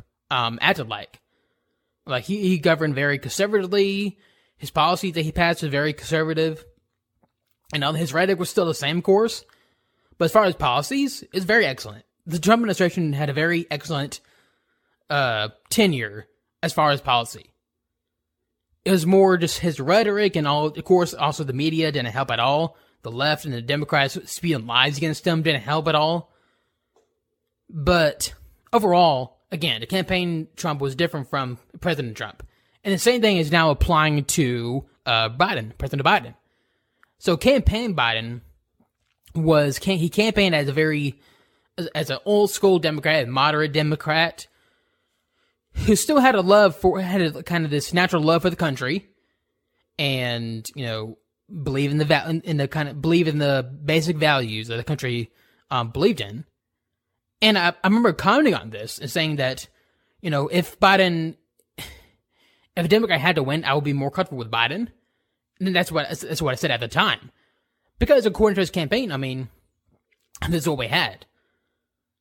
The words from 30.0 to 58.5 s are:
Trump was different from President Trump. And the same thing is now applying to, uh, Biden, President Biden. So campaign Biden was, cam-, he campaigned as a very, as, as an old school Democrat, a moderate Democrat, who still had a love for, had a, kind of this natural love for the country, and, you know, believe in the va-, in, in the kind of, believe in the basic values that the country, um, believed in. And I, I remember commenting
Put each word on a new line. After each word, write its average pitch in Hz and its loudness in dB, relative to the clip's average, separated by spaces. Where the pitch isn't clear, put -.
Trump 151 -4
was 139 -4
different 156 -4
from 127 -4
President 139 -4
Trump. - -14
And 196 -2
the 185 0
same 240 2
thing 214 4
is 156 0
now 165 4
applying 151 2
to, 123 -2
uh, 113 2
Biden, 127 -2
President 139 -4
Biden. 160 2
So 175 2
campaign 233 2
Biden 117 -2
was, 151 2
cam-, 190 -2
he 165 0
campaigned 208 2
as 143 0
a 143 -2
very, 147 0
as, 175 -6
as 156 -6
an 135 -4
old 208 4
school 190 4
Democrat, 151 0
a - -6
moderate 151 2
Democrat, 156 0
who - 2
still 294 2
had 254 6
a 196 2
love 196 6
for, 190 2
had 185 -2
a, 156 -2
kind 170 -2
of 156 -4
this 143 -4
natural 175 2
love 160 4
for 180 0
the 170 -4
country, 143 -4
and, 120 -4
you 139 -10
know, 110 -8
believe 139 -2
in 151 0
the 151 2
va-, 147 2
in, 160 -2
in 160 -2
the 143 0
kind 151 -4
of, 143 -10
believe 165 4
in 147 0
the 139 2
basic 156 0
values 123 0
that 117 -6
the 117 -6
country, 123 -4
um, 120 -4
believed 156 -2
in. 107 -12
And 214 4
I, 175 2
I 180 0
remember 226 4
commenting 226 2